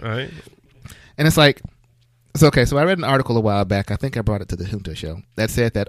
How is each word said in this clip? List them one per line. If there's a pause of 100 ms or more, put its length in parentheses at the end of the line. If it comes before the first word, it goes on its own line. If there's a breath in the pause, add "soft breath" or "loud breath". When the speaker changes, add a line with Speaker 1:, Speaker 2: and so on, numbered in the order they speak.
Speaker 1:
right. (840 loud breath)
Speaker 2:
And
it's
like, (760)
so,
okay,
so
I
read
an
article
a
while
back,
I
think
I
brought
it
to
the
Junto
show, (140)
that
said
that